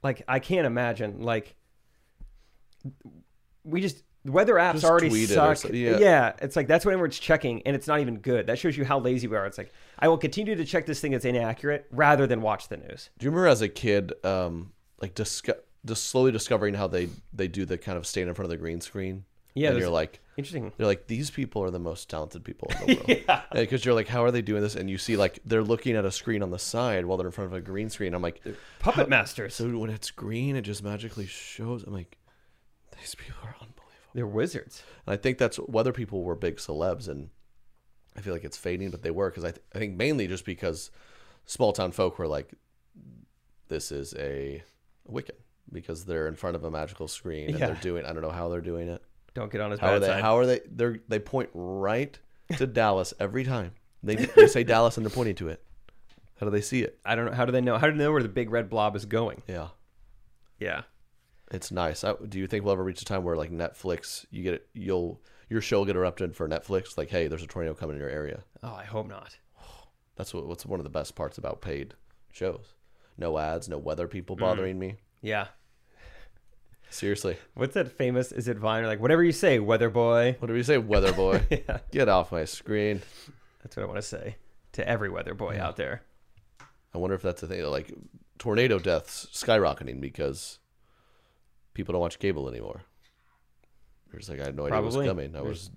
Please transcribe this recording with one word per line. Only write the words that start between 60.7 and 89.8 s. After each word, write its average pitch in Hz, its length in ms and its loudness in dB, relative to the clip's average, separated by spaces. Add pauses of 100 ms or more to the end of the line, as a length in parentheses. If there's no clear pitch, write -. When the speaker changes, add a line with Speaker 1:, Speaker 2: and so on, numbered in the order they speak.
Speaker 2:
It's 92 200 -10
nice. 87 320 -2
I, 101 120 0 (120)
do 95 120 -8
you 95 80 -4
think 101 180 -2
we'll 98 80 2
ever 92 100 -2
reach 92 200 -6
a - 20 -12
time 95 180 -4
where, 87 120 0
like, 80 160 -4
Netflix, 85 800 -6
you 104 100 -10
get 87 140 -2
it, - 180 -12
you'll, 92 480 -2 (260)
your 110 140 -2
show 107 160 0
will 101 80 2
get 98 100 0
erupted 90 400 -2
for 80 140 -4
Netflix? 92 480 -4
Like, 76 120 -4
"Hey, 85 180 0
there's 78 160 -6
a 78 40 -14
tornado 80 280 -6
coming 76 220 -8
in 71 40 -8
your 71 80 -6
area." 73 340 -8 (200)
Speaker 1:
Oh, 117 100 -12
I 101 100 -14
hope 107 240 -6
not. - 300 -16 (220)
Speaker 2:
<sighs> - 560 -20
That's - 180 -12
what, 76 140 -8
what's 85 180 -12
one 92 140 -6
of 78 40 -8
the 69 80 -10
best 78 240 -6
parts - 220 -8
about - 240 -8
paid 71 320 -8 (380)
shows. - 420 -8 (440)
No 80 200 -4
ads, 80 320 -4
no 78 80 -6
weather 76 300 -6
people 92 280 -10
Speaker 1:
Mm. 85 40 -14
Speaker 2:
bothering 92 400 -2
me. 95 180 -8 (240)
Speaker 1:
Yeah. 104 260 -4 (1400)
Speaker 2:
Seriously. 98 460 -2 (160)
Speaker 1:
What's 135 220 -4
that 143 160 0
famous, 123 400 0
is 117 160 -6
it 120 100 -2
Vine? 110 280 0
Like, 107 140 -2
"Whatever 156 240 6
you 170 80 6
say, 147 280 4
weather 110 300 4
boy." 117 500 4
Speaker 2:
"Whatever 117 180 -2
you 120 60 0
say, 139 140 4
weather 101 360 4
boy." 95 340 4
Speaker 1:
<laughs> - 20 4
Yeah. - 300 0 (120)
Speaker 2:
Get 127 180 4
off 92 220 6
my 82 140 -2
screen. 104 560 -2 (600)
Speaker 1:
That's - 140 -16
what 107 80 -6
I - 40 -6
wanna 101 140 -6
say - 360 -10 (360)
to - 140 -4
every 110 220 0
weather 85 260 -8
boy 95 200 -6
Speaker 2:
Yeah. 87 120 -4
Speaker 1:
out 78 80 -8
there. 67 260 -6 (920)
Speaker 2:
I - 40 -6
wonder 92 180 -2
if 90 60 -6
that's 90 200 -4
the 80 60 -10
thing. 90 180 -6
Like, 71 280 -4 (460)
tornado 113 400 2
deaths 85 520 -2
skyrocketing 71 720 2